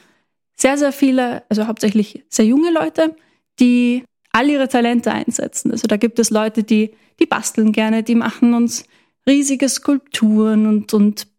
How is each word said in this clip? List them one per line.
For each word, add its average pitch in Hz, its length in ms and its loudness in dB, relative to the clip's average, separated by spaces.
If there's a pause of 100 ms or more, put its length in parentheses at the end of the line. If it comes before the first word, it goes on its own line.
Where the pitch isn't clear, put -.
(560)
sehr, 269 220 0
sehr 285 140 0
viele, 254 580 -2
also 214 180 -2
hauptsächlich 214 640 -4
sehr 214 160 2
junge 294 260 2
Leute, 320 440 -2 (440)
die 247 440 2 (280)
all 254 180 0
ihre 269 180 0
Talente 240 440 0
einsetzen. - 600 -6
Also - 160 -6
da 214 100 0
gibt 220 220 -2
es 220 100 2
Leute, 214 340 -2
die, 214 280 0 (280)
die 330 60 4
basteln 220 460 -2
gerne, 220 320 0
die 233 120 0
machen 233 380 0
uns 233 300 -2 (440)
riesige 277 420 2
Skulpturen 214 960 0
und, 214 260 -2
und 208 340 0 (120)